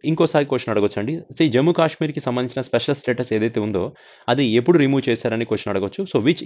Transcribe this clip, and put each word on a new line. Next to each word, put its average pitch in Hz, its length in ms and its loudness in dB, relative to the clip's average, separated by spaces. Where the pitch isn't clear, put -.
ఇంకోసారి 156 420 2
క్వశ్చన్ 120 220 -2
అడగొచ్చండి. 104 400 0
See, 160 180 4
జమ్మూ 160 220 4
కాశ్మీర్కి 156 480 -2
సంబంధించిన 127 440 -4
స్పెషల్ 139 320 0
స్టేటస్ 123 360 -2
ఏదైతే 110 280 0
ఉందో 98 180 -2
అది 135 120 2
ఎప్పుడు 170 240 4
రిమూవ్ 135 240 2
చేశారని 113 440 -2
క్వశ్చన్ 104 220 -4
అడగొచ్చు. 98 280 -4
So 139 140 2
which 160 200 0